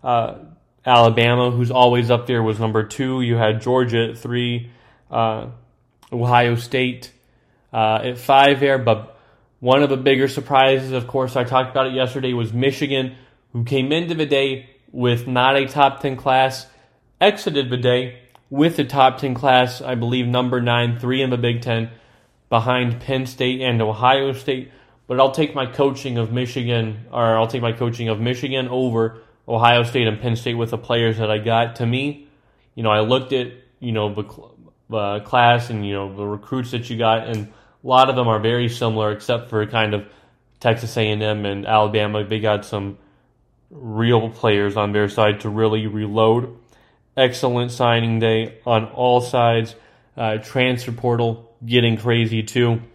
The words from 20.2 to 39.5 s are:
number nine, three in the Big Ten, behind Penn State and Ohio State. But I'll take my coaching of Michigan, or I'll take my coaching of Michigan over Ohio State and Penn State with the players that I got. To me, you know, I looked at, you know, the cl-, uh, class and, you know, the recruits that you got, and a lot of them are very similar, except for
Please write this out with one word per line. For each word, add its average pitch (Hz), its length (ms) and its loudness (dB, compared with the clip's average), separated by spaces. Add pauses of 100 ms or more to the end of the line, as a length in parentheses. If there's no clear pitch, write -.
number 123 360 0
nine, 120 360 0
three 127 240 -2
in 131 80 -2
the 123 80 -2
Big 120 240 -2
Ten, 117 300 -4 (580)
behind 120 520 0
Penn 131 260 -4
State 127 340 -4
and 120 220 0
Ohio 127 500 2
State. 131 380 -6 (340)
But 127 140 -2
I'll 135 120 6
take 151 220 -2
my 131 140 -4
coaching 131 500 -2
of 113 160 -2
Michigan, 117 800 -4
or 113 260 2
I'll 113 100 2
take 120 140 -4
my 117 100 0
coaching 117 380 -4
of 107 100 -2
Michigan 127 480 -4
over 117 540 -2 (260)
Ohio 117 360 4
State 117 240 0
and 110 120 -2
Penn 117 160 -2
State 117 200 -6
with 117 160 -4
the 117 60 -6
players 117 400 0
that 110 120 -2
I 107 80 0
got. 113 400 0
To 120 80 -2
me, 135 420 -4 (480)
you 117 80 -8
know, 110 80 2
I 107 100 4
looked 127 320 0
at, 123 180 -2 (280)
you 120 120 -8
know, 104 220 -2
the 104 100 -8
cl-, - 340 -20 (360)
uh, 104 280 -4
class 120 480 4
and, 107 160 -6
you 101 80 -6
know, 98 220 -8
the 104 100 -8
recruits 110 460 -8
that 120 180 -8
you 120 80 -8
got, 113 300 2
and 107 200 -8
a - 400 -20
lot 127 220 6
of 127 60 0
them 123 120 0
are 110 120 2
very 120 300 0
similar, 110 420 -2
except 117 380 -6
for 107 160 -2